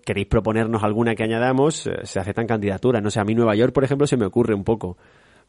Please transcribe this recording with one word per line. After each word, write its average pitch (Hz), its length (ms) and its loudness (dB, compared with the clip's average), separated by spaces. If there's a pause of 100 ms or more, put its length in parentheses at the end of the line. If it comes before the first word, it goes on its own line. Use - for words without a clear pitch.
queréis 101 220 0
proponernos 110 560 0
alguna 110 320 0
que 107 80 -4
añadamos, 127 640 0
eh, 87 180 -6
se - 140 -6
aceptan 98 300 -4
candidaturas. 107 540 0
No 104 80 0
sé, 107 100 -2
a 101 40 0
mí 107 120 0
Nueva 117 180 4
York, 120 180 2
por 135 120 2
ejemplo, 139 240 0
se 139 80 0
me 117 100 0
ocurre 113 280 2
un 101 100 -4
poco. 101 320 -2 (520)